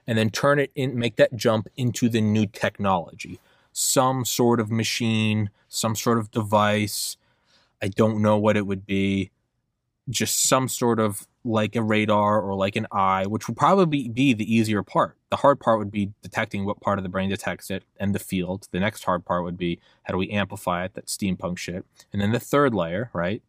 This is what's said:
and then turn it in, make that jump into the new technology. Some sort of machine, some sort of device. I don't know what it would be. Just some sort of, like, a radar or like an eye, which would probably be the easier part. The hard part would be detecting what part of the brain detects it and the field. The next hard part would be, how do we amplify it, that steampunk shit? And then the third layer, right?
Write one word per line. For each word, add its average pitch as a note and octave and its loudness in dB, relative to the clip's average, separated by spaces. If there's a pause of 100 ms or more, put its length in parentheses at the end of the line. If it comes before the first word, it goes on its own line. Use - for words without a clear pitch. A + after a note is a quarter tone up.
and A2+ 0
then A2 2
turn C#3+ 2
it C#3 -2
in, C3 -4
make A#2 -2
that C#3 4
jump A2 2 (100)
into B2 0
the A2+ 2
new G#2+ 4
technology. - -2 (320)
Some C3 2
sort A#2+ 2
of A2 -2
machine, A2 0 (160)
some A2 -4
sort A#2 0
of G#2+ -4
device. G#2 0 (640)
I G#2 -2
don't A2 2
know G#2+ 6
what G#2 4
it G2+ 0
would G2 -6
be. G2 0 (800)
Just - -2
some C3 2
sort A#2 0
of, G#2 -2 (180)
like, A2 0
a A#2 0
radar G#2+ 2
or G2 -4
like G2 0
an A2 -4
eye, F#2+ 2
which G#2+ -6
would A2+ -6
probably D3+ 2
be B2+ 2
the G#2+ -2
easier G#2+ 2
part. A#2+ -2 (140)
The - -2
hard C#3 4
part A2+ 2
would G2+ -6
be G2+ -4 (120)
detecting G#2 -4
what G2+ -6
part G2+ 0
of G2 -6
the F#2+ -8
brain F#2+ -2
detects F#2 -6
it F#2 -8 (140)
and G2+ -2
the - -2
field. F#2 -4
The F2+ -4
next F#2 -4
hard F2+ -2
part F2+ -2
would F2 -8
be, F2 -4 (240)
how F#2 -8
do F#2 -2
we G2 -4
amplify G2 -4
it, F#2+ -12
that - -14
steampunk F2+ -6
shit? F2+ -10 (260)
And G2+ -4
then G2+ 0
the A#2+ 0
third C#3+ 2
layer, F#2 -4
right? F2+ -4